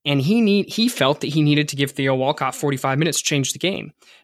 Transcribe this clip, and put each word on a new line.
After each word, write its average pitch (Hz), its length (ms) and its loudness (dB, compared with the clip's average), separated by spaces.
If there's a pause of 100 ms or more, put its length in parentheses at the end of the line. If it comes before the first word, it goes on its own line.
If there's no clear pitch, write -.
And 143 160 2
he 196 200 2
need, 202 280 2
he 226 200 0
felt 147 320 0
that - 80 -4
he 151 140 2
needed 147 260 2
to - 80 -8
give 139 160 -2
Theo 135 220 0
Walcott 131 400 -2
forty-five 135 440 -2
minutes 160 200 0
to - 60 -2
change 139 280 0
the - 60 -14
game. 175 340 -4 (320)